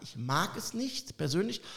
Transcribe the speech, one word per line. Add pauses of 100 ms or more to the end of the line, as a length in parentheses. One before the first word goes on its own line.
Ich
mag
es
nicht
persönlich, (160)